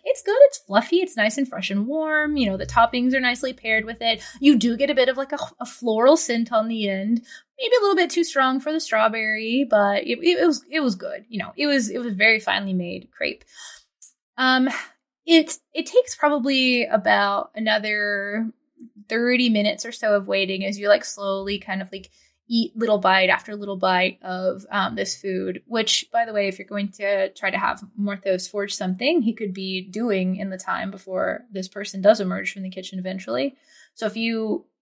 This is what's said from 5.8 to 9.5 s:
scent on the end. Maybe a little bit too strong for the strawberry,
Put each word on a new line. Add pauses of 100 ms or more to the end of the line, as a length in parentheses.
scent
on
the
end. (380)
Maybe
a
little
bit
too
strong
for
the
strawberry,